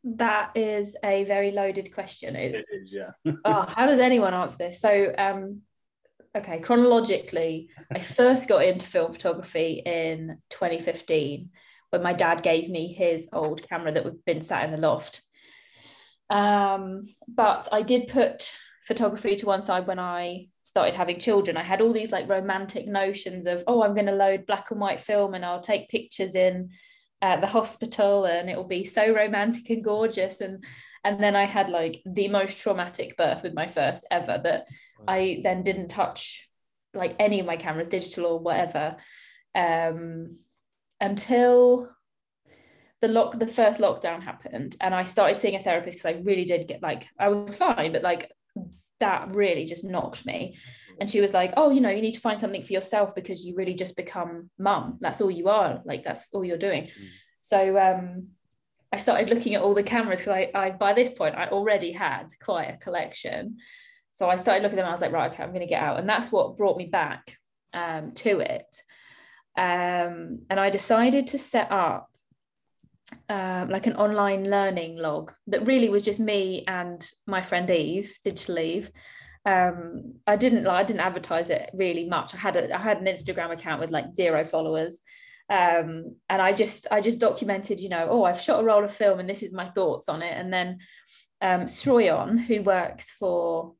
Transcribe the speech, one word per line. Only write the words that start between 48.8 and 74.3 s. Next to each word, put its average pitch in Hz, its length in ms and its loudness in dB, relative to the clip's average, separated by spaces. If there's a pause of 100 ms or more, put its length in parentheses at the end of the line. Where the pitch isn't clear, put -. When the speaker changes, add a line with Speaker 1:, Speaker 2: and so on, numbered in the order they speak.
Speaker 1:
that 190 340 -2
really 175 300 0
just 170 180 -10
knocked - 400 -8
me. - 320 -8 (440)
And 208 100 -4
she 208 100 2
was 196 140 4
like, 185 220 4
"Oh, 302 140 6
you 269 120 6
know, 214 80 4
you 208 120 0
need 220 160 -2
to - 20 -14
find 214 200 -2
something 196 240 -6
for - 80 -8
yourself 196 420 0
because 180 300 -10
you 175 120 -12
really 185 180 -4
just 180 220 -8
become 170 640 -10
mum. 185 420 -2
That's - 200 -6
all 196 100 2
you 170 180 -2
are. 202 360 2
Like, - 180 -8
that's - 300 -10
all 190 120 -4
you're 170 140 -4 (100)
doing." 160 160 -2
Speaker 3:
Mm. 98 240 -18 (320)
Speaker 1:
So, 190 380 4
um, 185 500 2 (680)
I 202 40 -4
started - 320 2
looking 233 240 0
at - 80 0
all 202 120 4
the 202 80 4
cameras 208 420 0
'cause 202 100 0
I, 190 200 0
I, 190 160 0
by 196 220 0
this 247 180 4
point, 156 240 -2
I 180 140 -4
already 196 440 0
had 156 360 -6 (140)
quite 175 280 -4
a - 60 -14
collection. 185 800 -8 (540)
So 185 180 -2
I 180 80 4
started 196 260 2
looking 202 160 0
at 185 40 0
them. 175 80 -2
I 175 40 -2
was 175 60 -8
like, 165 120 -2
"Right, 156 200 0
okay, - 100 -12
I'm 175 100 -10
gonna 175 140 -6
get 170 160 -2
out." 147 160 -2
And 185 100 -4
that's 233 220 0
what - 280 0
brought 196 180 2
me 180 100 -10
back, 160 500 -4 (360)
um, 165 400 -8 (120)
to 202 160 2
it. - 360 -6 (800)
Um, 175 840 -2 (100)
and 190 100 2
I 196 100 4
decided 240 580 4
to 277 100 -6
set - 340 -2
up, 170 380 0 (1200)
um, 185 420 -4
like, 190 160 -2
an 226 100 0
online 202 540 2